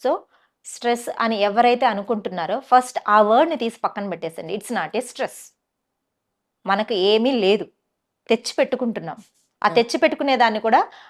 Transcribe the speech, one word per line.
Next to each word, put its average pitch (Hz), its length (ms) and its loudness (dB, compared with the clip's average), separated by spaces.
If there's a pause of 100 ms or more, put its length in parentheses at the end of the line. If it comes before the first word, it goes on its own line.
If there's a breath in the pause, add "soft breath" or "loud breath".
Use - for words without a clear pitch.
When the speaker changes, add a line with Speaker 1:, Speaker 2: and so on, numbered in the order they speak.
Speaker 1:
So, 262 100 0 (540)
స్ట్రెస్ 240 400 -4 (120)
అని 226 220 -2
ఎవరైతే 240 460 2
అనుకుంటున్నారో, 196 760 -4
ఫస్ట్ 254 360 2 (100)
ఆ 208 140 4
వర్డ్‌ని 269 340 4
తీసి 226 240 -6
పక్కన 202 280 -6
పెట్టేసండి. 165 460 -8
It's - 160 -10
not 175 220 -4
a 233 100 -4
stress. - 340 -8 (1300)
మనకు 214 360 -2
ఏమీ 220 340 2
లేదు, 185 280 2 (640)
తెచ్చి 226 260 -2
పెట్టుకుంటున్నాం. 233 640 -4 (440)
ఆ 202 60 2
Speaker 2:
ఆ. 170 60 2
Speaker 1:
తెచ్చి 233 240 2
పెట్టుకునే 285 380 0
దాన్ని 220 240 2
కూడా 226 200 2 (300 loud breath)